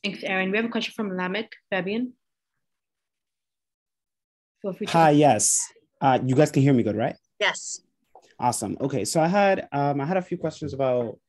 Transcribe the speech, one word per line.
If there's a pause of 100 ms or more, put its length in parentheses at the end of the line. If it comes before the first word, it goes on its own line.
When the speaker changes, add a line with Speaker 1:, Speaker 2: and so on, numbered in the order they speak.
Speaker 1:
Thanks,
Aaron.
We
have
a
question
from
Lamek. (200)
Fabian? (2500)
Feel
free
to
Speaker 2:
Hi,
yes. (380)
Uh,
you
guys
can
hear
me
good,
right? (200)
Speaker 3:
Yes. (580)
Speaker 2:
Awesome.
Okay,
so
I
had,
um,
I
had
a
few
questions
about